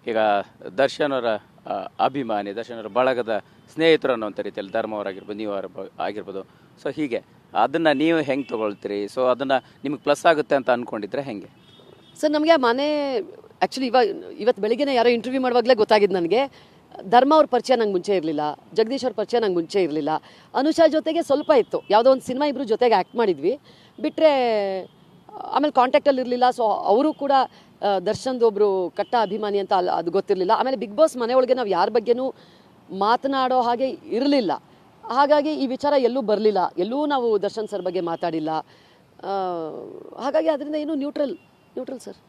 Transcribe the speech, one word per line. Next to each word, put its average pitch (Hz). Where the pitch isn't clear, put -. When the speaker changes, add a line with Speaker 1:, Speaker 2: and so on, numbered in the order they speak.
Speaker 1:
ಈಗ 110
ದರ್ಶನ್ 139
ಅವರ, 123
ಆ, 95
ಅಭಿಮಾನಿ, 110
ದರ್ಶನ್ 117
ಅವರ 113
ಬಳಗದ 113
ಸ್ನೇಹಿತರು 156
ಅನ್ನೋಂಥ 107
ರೀತಿಯಲ್ಲಿ 98
ಧರ್ಮ 110
ಅವರಾಗಿರ್ಬೋದು, 98
ನೀವು 104
ಅವ್ರ 95
ಬ-, 95
ಆಗಿರ್ಬೋದು. 95
So 139
ಹೀಗೆ 135
ಅದನ್ನ 135
ನೀವು 160
ಹೆಂಗ್ 135
ತಗೊಳ್ತೀರಿ? 104
So 127
ಅದನ್ನ 135
ನಿಮ್ಗೆ 139
ಪ್ಲಸ್ 147
ಆಗುತ್ತೆ 156
ಅಂತ 131
ಅನ್ಕೊಂಡಿದ್ರೆ 120
ಹೆಂಗೆ? 110
Speaker 2:
ಸರ್, 302
ನಮ್ಗೆ 302
ಆ 330
ಮನೆ 277
actually 269
ಇವ-, 220
ಇವತ್ತು 208
ಬೆಳಿಗ್ಗೆನೇ 254
ಯಾರೋ 233
ಇಂಟರ್ವ್ಯೂ 247
ಮಾಡುವಾಗ್ಲೇ 247
ಗೊತ್ತಾಗಿದ್ದು 202
ನನ್ಗೆ. 190
ಧರ್ಮ 254
ಅವ್ರ 302
ಪರಿಚಯ 254
ನಂಗೆ 214
ಮುಂಚೆ 190
ಇರ್ಲಿಲ್ಲ, 151
ಜಗದೀಶ್ 226
ಅವ್ರ 254
ಪರಿಚಯ 226
ನಂಗೆ 202
ಮುಂಚೆ 175
ಇರ್ಲಿಲ್ಲ. 151
ಅನುಷಾ 311
ಜೊತೆಗೆ 311
ಸ್ವಲ್ಪ 294
ಇತ್ತು, -
ಯಾವುದೋ 233
ಒಂದು 269
ಸಿನಿಮಾ 262
ಇಬ್ರು 277
ಜೊತೆಗೆ 226
ಆ್ಯಕ್ಟ್ 185
ಮಾಡಿದ್ವಿ, 196
ಬಿಟ್ರೆ 311
ಆಮೇಲೆ 294
ಕಾಂಟ್ಯಾಕ್ಟಲ್ಲಿ 262
ಇರ್ಲಿಲ್ಲ. 247
So 240
ಅವರು 220
ಕೂಡ, 285
ಆ, 196
ದರ್ಶನ್ದು 226
ಒಬ್ರು 190
ಕಟ್ಟ 202
ಅಭಿಮಾನಿ 202
ಅಂತ 190
ಅಲ್-, 180
ಅದು 170
ಗೊತ್ತಿರ್ಲಿಲ್ಲ. 185
ಆಮೇಲೆ 240
Bigg 202
Boss 302
ಮನೆ 233
ಒಳಗೆ 262
ನಾವು 240
ಯಾರ 185
ಬಗ್ಗೆನೂ 233
ಮಾತನಾಡೋ 254
ಹಾಗೆ 240
ಇರ್ಲಿಲ್ಲ. 233
ಹಾಗಾಗಿ 294
ಈ 269
ವಿಚಾರ 277
ಎಲ್ಲೂ 254
ಬರ್ಲಿಲ್ಲ, 208
ಎಲ್ಲೂ 240
ನಾವು 240
ದರ್ಶನ್ 208
ಸರ್ 196
ಬಗ್ಗೆ 180
ಮಾತಾಡಿಲ್ಲ. 165
ಆ, -
ಹಾಗಾಗಿ 311
ಅದರಿಂದ 294
ಏನು 302
ನ್ಯೂಟ್ರಲ್, 285
ನ್ಯೂಟ್ರಲ್ 254
ಸರ್. -